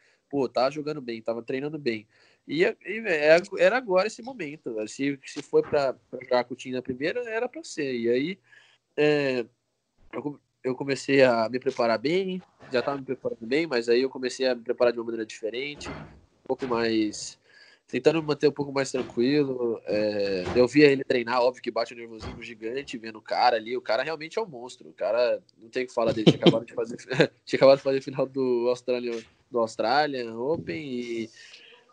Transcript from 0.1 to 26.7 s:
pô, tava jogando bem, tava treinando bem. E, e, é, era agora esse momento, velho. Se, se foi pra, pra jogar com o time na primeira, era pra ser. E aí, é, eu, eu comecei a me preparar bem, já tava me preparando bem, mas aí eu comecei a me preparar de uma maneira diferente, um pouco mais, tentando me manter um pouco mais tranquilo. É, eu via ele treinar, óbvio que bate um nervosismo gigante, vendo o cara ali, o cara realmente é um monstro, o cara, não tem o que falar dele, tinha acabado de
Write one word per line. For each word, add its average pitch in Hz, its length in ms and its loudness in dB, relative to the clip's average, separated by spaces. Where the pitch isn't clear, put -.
pô, 139 200 0
tava 127 220 0
jogando 151 300 -8
bem, 117 200 -8
tava 113 220 -6
treinando 143 360 -6
bem. 113 280 -4
E, 147 160 -2
e, 214 440 -2
é, 156 300 6
era 190 180 4
agora 185 300 2
esse 175 160 -8
momento, 160 520 -10
velho. 107 140 -4
Se, 139 380 -4
se - 160 -12
foi 156 200 2
pra, 139 300 0
pra - 300 -14
jogar 123 220 2
com 131 100 -10
o - 20 -12
time 131 180 -10
na 127 80 -4
primeira, 147 460 -4
era 226 200 -4
pra 320 140 -12
ser. 135 320 -6
E 117 140 0
aí, 143 300 2
é, 143 480 2
eu, 131 280 -8
eu 127 120 -2
comecei 139 480 4
a 117 260 6
me 127 100 -4
preparar 120 400 2
bem, 185 420 -2
já 123 80 2
tava 139 180 -4
me 135 60 -10
preparando 123 420 -6
bem, 147 200 0
mas 120 220 0
aí 120 140 6
eu 135 80 0
comecei 131 360 -4
a 127 80 2
me 117 80 -8
preparar 120 300 2
de 120 60 -4
uma 117 60 -6
maneira 113 220 -6
diferente, 131 600 -8
um - 580 -16
pouco 131 200 -4
mais, 113 720 0
tentando 151 320 4
me 151 80 -8
manter 147 200 2
um 135 40 4
pouco 143 200 -6
mais 135 180 -2
tranquilo. 127 960 0
É, 101 600 0
eu 123 120 6
via 143 240 8
ele 135 140 0
treinar, 123 380 0
óbvio 123 200 0
que 120 80 -4
bate 117 240 -4
um - 20 -18
nervosismo 113 460 -14
gigante, 117 560 -10
vendo 110 200 -12
o - 40 -18
cara 117 340 2
ali, 113 200 -4
o 123 60 -4
cara 120 200 0
realmente 160 360 -6
é 226 40 -4
um 226 40 -6
monstro, 120 420 -16
o 80 60 -20
cara, 110 480 0
não 113 80 -20
tem 127 160 -4
o - 20 -8
que - 80 -20
falar 113 180 0
dele, 110 180 6
tinha - 100 0
acabado 117 240 4
de - 100 -18